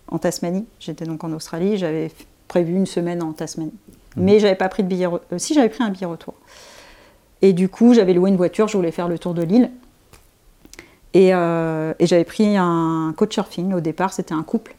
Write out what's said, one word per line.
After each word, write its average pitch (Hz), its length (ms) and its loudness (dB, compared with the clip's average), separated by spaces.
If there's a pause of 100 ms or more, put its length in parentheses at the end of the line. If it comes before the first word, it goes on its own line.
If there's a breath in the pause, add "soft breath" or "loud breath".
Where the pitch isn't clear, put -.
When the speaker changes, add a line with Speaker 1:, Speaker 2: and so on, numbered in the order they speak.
Speaker 1:
en 160 100 -6
Tasmanie. 180 460 -4 (140)
J'étais 160 260 -12
donc 160 180 -8
en 165 100 -8
Australie, 175 440 -4
j'avais 160 320 -4
f-, - 20 -20 (360)
prévu 175 280 0
une 190 100 0
semaine 175 380 -4
en 156 80 -6
Tasmanie. 156 400 -8 (460)
Speaker 2:
Mhm. 175 60 -2
Speaker 1:
Mais 202 160 6
j'avais 202 160 2
pas 190 120 -2
pris 196 160 -4
de 185 60 -2
billet 180 180 -2
re-, 170 140 -4 (100)
euh, 180 80 -6
si, - 160 -4
j'avais 240 140 4
pris 233 140 -6
un 214 60 -2
billet 185 160 -8
retour. 165 280 -12 (1080 loud breath)
Et 196 120 6
du 185 160 2
coup, 240 260 6
j'avais 190 180 4
loué 180 160 2
une 196 60 4
voiture, 180 320 0
je 208 100 -4
voulais 170 140 0
faire 175 160 -6
le 170 100 -4
tour 175 160 -6
de 170 80 -2
l'île. 208 300 4 (1400 loud breath)
Et, 185 200 6
euh, 165 680 -2
et 175 80 4
j'avais 170 180 4
pris 208 320 0
un 165 600 0
coach 214 160 -2
surfing. 190 400 -4
Au 175 60 -2
départ, 160 340 -4
c'était 180 200 -8
un 160 100 -4
couple - 360 -8